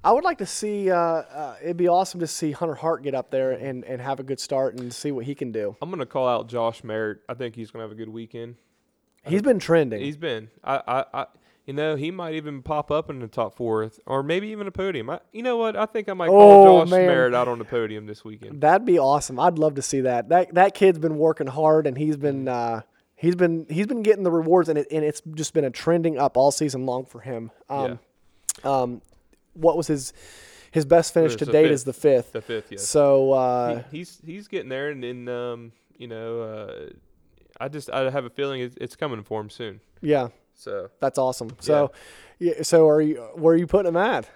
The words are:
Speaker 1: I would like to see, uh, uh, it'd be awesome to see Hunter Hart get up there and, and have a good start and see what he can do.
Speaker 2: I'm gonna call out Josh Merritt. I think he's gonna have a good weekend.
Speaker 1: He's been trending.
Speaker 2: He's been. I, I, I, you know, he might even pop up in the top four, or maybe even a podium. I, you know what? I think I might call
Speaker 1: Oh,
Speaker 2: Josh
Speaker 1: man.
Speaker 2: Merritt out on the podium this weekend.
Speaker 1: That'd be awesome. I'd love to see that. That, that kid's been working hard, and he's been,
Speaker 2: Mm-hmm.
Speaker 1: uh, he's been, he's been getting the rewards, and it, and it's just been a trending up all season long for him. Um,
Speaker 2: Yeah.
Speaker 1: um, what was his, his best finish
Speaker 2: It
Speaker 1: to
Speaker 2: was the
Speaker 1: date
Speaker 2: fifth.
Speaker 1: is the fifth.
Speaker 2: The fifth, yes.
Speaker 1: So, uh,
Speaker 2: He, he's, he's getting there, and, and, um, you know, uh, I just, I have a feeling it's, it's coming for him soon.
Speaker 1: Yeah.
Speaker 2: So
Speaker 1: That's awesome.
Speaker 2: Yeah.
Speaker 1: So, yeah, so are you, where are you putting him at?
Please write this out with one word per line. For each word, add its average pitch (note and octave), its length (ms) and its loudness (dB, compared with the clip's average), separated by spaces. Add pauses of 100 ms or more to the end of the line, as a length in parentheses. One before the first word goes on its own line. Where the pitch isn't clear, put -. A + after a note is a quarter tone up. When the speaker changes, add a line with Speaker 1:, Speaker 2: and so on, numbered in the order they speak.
Speaker 1:
I E3+ 80 4
would C4+ 140 4
like F4 140 0
to G3 80 -6
see, G3+ 440 -4
uh, F3+ 60 2
uh, D#3 680 -4
it'd E3+ 140 -6
be F3 100 0
awesome F3+ 320 2
to E3+ 80 -6
see D#3 240 -6
Hunter D#3 240 -6
Hart D#3 300 -4
get C#3 100 -4
up C3+ 160 -6
there C3 220 -2
and, B2+ 320 -10
and B2 160 -10
have C3+ 180 -8
a C3+ 60 -12
good C3 160 -8
start C3+ 340 -4
and B2 180 -12
see D3 200 -8
what B2 140 -8
he C#3 100 -10
can B2 160 -10
do. G#2+ 280 -6
Speaker 2:
I'm D#3 100 -10
gonna D#3+ 160 -8
call C3 200 -4
out A#2 220 -2
Josh A#2 340 -6
Merritt. A2 460 -8
I B2 60 -12
think A#2+ 200 -12
he's A2+ 160 -16
gonna A2+ 140 -16
have G#2+ 80 -16
a G#2+ 40 -18
good A2 120 -14
weekend. A#2 480 -16 (680)
Speaker 1:
He's F#3 180 0
been A#3 180 4
trending. C#3 400 0
Speaker 2:
He's C#3+ 160 -8
been. B2 320 -8 (160)
I, C3+ 240 -2
I, B2+ 160 -2 (100)
I, C3 120 -8 (400)
you C#3 80 -12
know, D#3 200 -4
he D3 160 -6
might F3 240 -10
even D3+ 280 -10
pop D3+ 280 -6
up D#3 200 -2
in C#3 100 -12
the A#2 80 -10
top A2 260 -6
four, A2 340 -2 (160)
or C3+ 200 -4
maybe F3+ 240 -4
even G#3 180 -10
a F#3+ 60 -10
podium. F#3 380 -6
I, E3+ 100 -8 (100)
you A3+ 140 -14
know B3 140 -2
what? A3 180 -2
I G#3+ 100 -2
think G#3+ 220 -8
I G3+ 60 -8
might F3+ 120 -4
call G3+ 400 12
Speaker 1:
Oh, F#3 140 10
Speaker 2:
Josh E3+ 100 0
Speaker 1:
man. F#3 160 4
Speaker 2:
Merritt B2+ 280 2
out B2 120 2
on A#2+ 140 -4
the A2 40 -8
podium G#2+ 420 -6
this G#2 180 -16
weekend. A#2 380 -12
Speaker 1:
That'd F3+ 240 4
be F3 120 4
awesome. C3+ 400 0
I'd E3 200 2
love D#3 180 0
to C3+ 60 -6
see C3+ 180 -4
that. B2 300 -2
That, F3 240 2
that F#3+ 200 4
kid's F#3+ 240 4
been D#3 200 -2
working D#3 280 0
hard, D#3 400 2
and B2+ 100 -4
he's D3+ 200 -2
been, C#3 300 -4
Speaker 2:
Mm-hmm. A#2 320 -4
Speaker 1:
uh, - 20 -8 (340)
he's F3 220 -2
been, E3 320 0
he's F3 180 -4
been A#3 160 -6
getting G3+ 220 2
the F3 80 2
rewards, E3 380 2
and D3+ 80 0
it, C#3+ 120 -4
and D#3 140 -2
it's D3+ 160 -4 (140)
just D#3 200 -8
been D#3 120 0
a B2+ 40 -4
trending E3 480 -2
up C3+ 180 0
all C3+ 140 4
season C3+ 360 -4
long B2+ 180 -4
for A#2+ 160 -20
him. A2+ 320 -12 (160)
Um, C3 320 -6 (640)
Speaker 2:
Yeah. C3+ 180 0
Speaker 1:
um, B2 200 -8 (500)
what D#3+ 240 2
was E3 100 -2
his, C#3+ 260 -4 (600)
his D#3 140 -2
best E3 280 4
finish D#3+ 200 2
Speaker 2:
It A2 60 -8
Speaker 1:
to - 40 -2
Speaker 2:
was - 40 -4
the A#2 40 0
Speaker 1:
date D3+ 120 6
Speaker 2:
fifth. D#3+ 80 4
Speaker 1:
is B2+ 120 -2
the C3 80 -6
fifth. C3 400 2
Speaker 2:
The A2+ 100 -8
fifth, A2 300 -10
yes. G2 160 -10
Speaker 1:
So, C#3 440 4
uh, B2 500 0 (100)
Speaker 2:
He, D#3 60 -14
he's, - 260 -18
he's F#3 240 -18
getting D#3 220 -10
there, C3+ 180 -6
and, C#3 160 -10
and, B2 240 -12
um, A#2+ 440 -10 (260)
you A#2+ 100 -16
know, A#2 340 -10
uh, G#2 440 -14 (760)
I C3 80 -8
just, C#3+ 220 -14
I C3 200 -2
have C3+ 140 -6
a A#2+ 60 -14
feeling C#3 320 -6
it's, B2 180 -10
it's - 160 -12
coming B2 260 -8
for A2 180 -8
him G#2+ 100 -12
soon. G#2 300 -14 (200)
Speaker 1:
Yeah. C#3+ 280 0 (260)
Speaker 2:
So G2 360 -12 (100)
Speaker 1:
That's C3+ 180 -2
awesome. B2+ 300 -2
Speaker 2:
Yeah. A#2 120 -20
Speaker 1:
So, D3 320 0 (460)
yeah, F3 140 -2 (100)
so D#3+ 240 6
are D3+ 140 4
you, D3+ 160 0 (180)
where E3 200 4
are - 20 4
you E3+ 100 0
putting F#3 220 0
him E3 80 -2
at? F#3+ 400 0